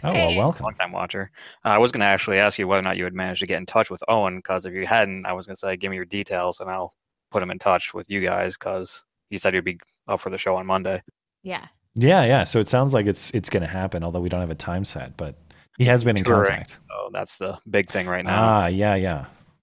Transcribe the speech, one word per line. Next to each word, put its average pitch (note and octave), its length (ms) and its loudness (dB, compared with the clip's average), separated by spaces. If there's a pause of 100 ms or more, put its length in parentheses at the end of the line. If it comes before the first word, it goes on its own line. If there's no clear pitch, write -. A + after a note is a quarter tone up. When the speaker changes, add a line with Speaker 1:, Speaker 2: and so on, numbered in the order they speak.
Speaker 1:
Oh, D#3+ 80 0
well, - 180 2
Speaker 2:
Hey. F2 60 0
Speaker 1:
welcome. A#2+ 280 0
Speaker 3:
Long-time F#2 280 -4
watcher. F#2+ 380 -6 (340)
Uh, A2+ 60 0
I G#2 80 8
was A#2+ 140 8
gonna G#2+ 120 2
actually G2 340 4
ask G#2 200 4
you F#2+ 100 -2
whether F#2+ 120 4
or F#2 40 -6
not F#2 120 -2
you F2+ 80 -4
had F#2 100 -6
managed F#2 260 -4
to F#2+ 60 -4
get F2+ 120 -2
in F2+ 80 -8
touch - 240 2
with F#2 180 -10
Owen, G2 340 2
'cause F#2 220 -4
if F#2 80 -10
you F#2 140 -6
hadn't, G2 400 2
I F#2+ 60 -4
was F#2 140 -8
gonna F#2+ 100 -14
say, F#2+ 200 -4
"Give F#2+ 140 -6
me F#2+ 60 -6
your F2+ 80 -6
details, F2+ 560 -4
and F#2+ 100 -8
I'll F#2 240 -8 (380)
put G2+ 100 0
him F2+ 80 -6
in E2+ 80 -8
touch - 340 2
with F#2 160 -12
you G2 120 -4
guys," F#2 360 -2
'cause F#2+ 460 -8 (260)
he G2 100 -10
said F#2 160 2
he'd F2+ 100 0
be F2+ 140 -6 (300)
up G2+ 120 -2
for F#2+ 100 -8
the F#2+ 80 -8
show F#2 180 0
on F#2 100 -6
Monday. F#2+ 360 -2 (400)
Speaker 2:
Yeah. F3+ 240 -10 (300)
Speaker 1:
Yeah, C#3+ 280 6
yeah. A#2 200 4
So A2+ 160 2
it G#2 80 0
sounds C3+ 260 2
like G#2 120 4
it's, - 260 -2
it's G#2 180 -2
gonna F2+ 160 0
happen, F#2 380 -4
although E2+ 160 -4
we F2+ 80 -2
don't F2+ 120 -2
have E2+ 100 -4
a D#2+ 40 -6
time F2+ 300 -6
set, B1+ 320 -10
but D2+ 180 -10 (440)
he B2 80 4
has B2 180 4
been A#2 120 2
in F#2+ 80 0
Speaker 3:
Touring. G#2+ 220 6
Speaker 1:
contact. G2 320 -4 (140)
Speaker 3:
Oh, G2 200 -8
that's G2 260 -8
the F#2+ 200 -6 (100)
big G2+ 220 2
thing F#2 160 -2
right F2+ 180 -2
now. F#2+ 180 2
Speaker 1:
Ah, G#2+ 240 4
yeah, G2 280 2
yeah. F2 320 -2 (360)